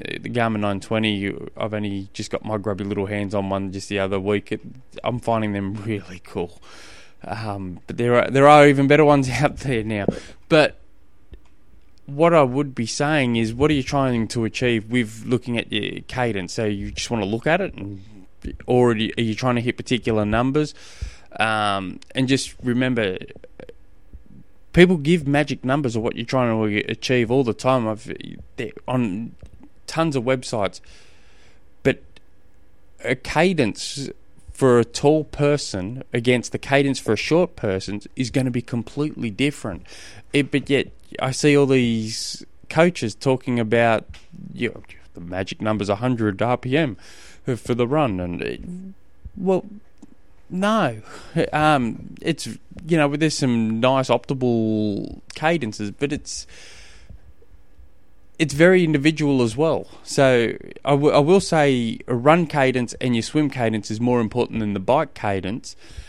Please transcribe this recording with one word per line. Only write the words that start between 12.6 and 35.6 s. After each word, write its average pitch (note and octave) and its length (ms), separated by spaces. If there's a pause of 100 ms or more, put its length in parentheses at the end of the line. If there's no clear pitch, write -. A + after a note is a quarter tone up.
be A#2+ 100
saying C#3+ 520
is, A2+ 180
what C#3 160
are D#3 40
you C#3 80
trying B2 460
to A#2 160
achieve A2 460
with A2+ 340
looking A#2+ 320
at - 160
your G#2 360
cadence? A2 440
So A2+ 140
you G2+ 240
just - 200
wanna A2+ 140
look G#2+ 220
at E3+ 160
it, F2 100
and, G2 300 (640)
or B2 240
are A2+ 60
you, G#2+ 200
are A#2+ 60
you A2 120
trying B2+ 200
to A#2+ 80
hit A#2+ 160
particular A2 480
numbers? C3 480 (680)
Um, G#2 600 (140)
and C3 140
just C3 340
remember, A#2+ 540 (1600)
people F3+ 260
give D3+ 280
magic D3 380
numbers B2+ 320
of G#2+ 60
what A#2 140
you're A2+ 100
trying B2+ 240
to A2 260 (140)
achieve B2 400
all C3+ 120
the A#2 120
time. B2+ 340
I've, G#2+ 240 (440)
they're A#2+ 160 (140)
on A#2+ 480 (520)
tons D#3+ 280
of C3 80
websites, A#2+ 600 (1000)
but C3+ 200 (1000)
a B2+ 140
cadence D3 920 (420)
for B2+ 260
a A#2 60
tall D3 400
person C3+ 800 (100)